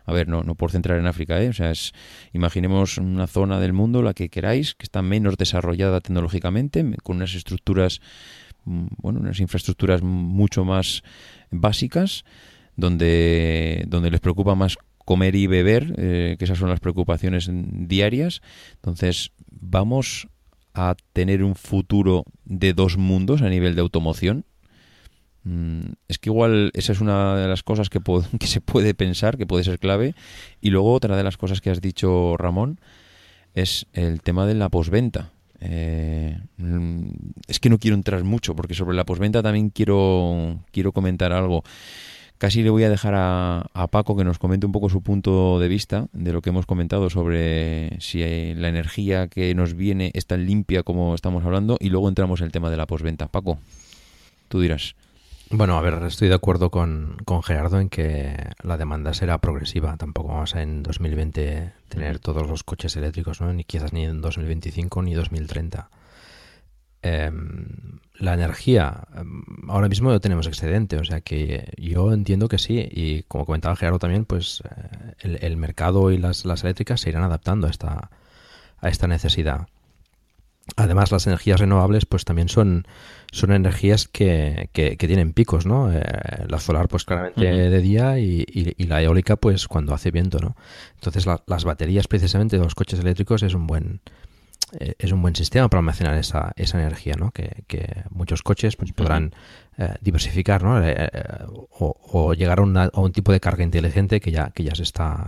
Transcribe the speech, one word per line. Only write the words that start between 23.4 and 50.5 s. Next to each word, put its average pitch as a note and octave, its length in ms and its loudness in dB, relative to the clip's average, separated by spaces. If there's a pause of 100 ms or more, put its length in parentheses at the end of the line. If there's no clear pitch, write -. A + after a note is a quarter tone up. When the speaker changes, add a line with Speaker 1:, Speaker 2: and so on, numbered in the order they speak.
Speaker 1:
a G#2 80 2
nivel F2+ 240 2
de E2+ 80 2
automoción? E2+ 640 0 (960)
Mm, E2 500 -6 (140)
es - 120 -6
que - 100 -4
igual A2 460 4
esa F#2 160 -2
es G2+ 100 0
una G2 340 2
de F#2+ 120 0
las F#2+ 160 -2
cosas G#2+ 260 0
que G2 100 -2
po-, F2+ 320 0
<laughs> A#2 80 -4
que - 60 -4
se - 160 -2
puede G2+ 320 2
pensar, G#2 460 -2
que F#2+ 80 -4
puede F2+ 160 0
ser F2+ 160 -2
clave. G2+ 340 0 (480)
Y G#2 80 2
luego G2 240 4
otra G#2+ 240 2
de G2 60 0
las F#2+ 120 -2
cosas F#2+ 260 -4
que G2 100 -2
has F2+ 100 -2
dicho, F2+ 560 0
Ramón, F#2 420 -2 (760)
es - 360 -2
el E2 300 -2
tema F2+ 240 0
de G#2+ 80 2
la G#2 160 0
posventa. F2+ 640 0 (300)
Eh, D#2+ 800 -4 (180)
mm, E2+ 500 -4 (400)
es - 120 -6
que A#2 120 6
no A2 80 6
quiero G#2+ 160 2
entrar G2 280 -2
mucho, F#2+ 320 -2
porque E2 200 -6
sobre F2+ 200 -2
la F2+ 80 0
posventa G#2 380 0
también G#2+ 300 2
quiero, F2+ 1000 2
quiero F#2+ 200 0
comentar F2+ 420 0
algo. F2+ 300 0 (760)
Casi G2+ 220 2
le A2 80 4
voy A2 140 6
a G#2+ 80 4
dejar G2+ 240 0
a, F2+ 580 0
a F2 140 -2
Paco G#2 280 0
que G2 80 0
nos F2 140 0
comente F#2+ 300 0
un G2 40 0
poco G2+ 180 0
su F#2 120 0
punto F#2+ 580 2
de F2 80 2
vista G2+ 460 -2
de F2 180 -4
lo F2 120 -4
que F2+ 80 -2
hemos F#2 160 0
comentado F2+ 420 0
sobre E2 880 -2
si, - 220 -6
eh, E2 340 -4
la E2+ 140 -2
energía F2+ 580 -2
que F2+ 280 -2
nos F2 180 0
viene F#2+ 400 -2
es - 140 -6
tan F2+ 180 -2
limpia F#2+ 380 0